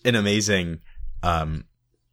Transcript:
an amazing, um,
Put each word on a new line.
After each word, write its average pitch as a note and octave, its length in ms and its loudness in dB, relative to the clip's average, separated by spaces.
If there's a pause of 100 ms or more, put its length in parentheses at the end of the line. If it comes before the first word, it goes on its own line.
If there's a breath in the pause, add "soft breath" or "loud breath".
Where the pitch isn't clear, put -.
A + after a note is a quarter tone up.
an A#2+ 100 4
amazing, G2+ 640 2 (420 soft breath)
um, D#2+ 440 -2 (480)